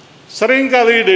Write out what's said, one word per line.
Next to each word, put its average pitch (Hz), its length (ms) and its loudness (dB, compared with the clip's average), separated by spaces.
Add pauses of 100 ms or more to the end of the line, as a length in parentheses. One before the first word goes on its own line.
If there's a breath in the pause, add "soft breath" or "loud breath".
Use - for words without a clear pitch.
(260)
Seringkali 240 800 0
di 190 100 2